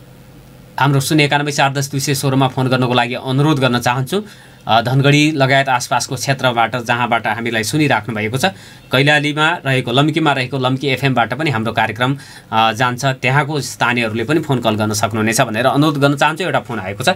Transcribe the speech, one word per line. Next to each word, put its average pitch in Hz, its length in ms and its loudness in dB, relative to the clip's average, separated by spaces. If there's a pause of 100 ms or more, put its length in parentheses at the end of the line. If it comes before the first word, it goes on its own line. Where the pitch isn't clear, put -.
(800)
हाम्रो 139 200 2
शून्य 151 240 2
एकानब्बे 147 280 0
चार 139 200 0
दस 139 180 -4
दुई 135 100 -4
सय 139 140 -2
सोह्रमा 135 340 0
फोन 131 200 -2
गर्नको 123 260 0
लागि 120 200 0
अनुरोध 139 440 0
गर्न 123 200 2
चाहन्छु। 131 440 -2 (460)
अ, 113 120 4
धनगढी 139 520 4
लगायत 135 360 2
आसपासको 123 460 -2
क्षेत्रबाट, 123 640 0
जहाँबाट 117 500 0
हामीलाई 113 380 -2
सुनिराख्नु 123 520 0
भएको 110 220 -4
छ, 143 60 0 (480)
कैलालीमा 147 760 2
रहेको, 127 260 0
लम्कीमा 151 400 2
रहेको 135 260 -4
लम्की 131 300 -2
एफएमबाट 120 460 0
पनि 151 160 2
हाम्रो 110 220 -2
कार्यक्रम, 117 440 0 (360)
अ, 113 200 4
जान्छ, 123 320 -2
त्यहाँको 135 560 0
स्थानीयहरूले 117 640 -2
पनि 156 160 0
फोन 139 180 0
कल 113 160 0
गर्न 107 180 0
सक्नुहुनेछ 110 480 0
भनेर 117 260 0
अनुरोध 143 300 2
गर्न 143 200 2
चाहन्छु। 156 280 0
एउटा 139 160 -2
फोन 110 180 -6
आएको 101 260 -8
छ। - 120 0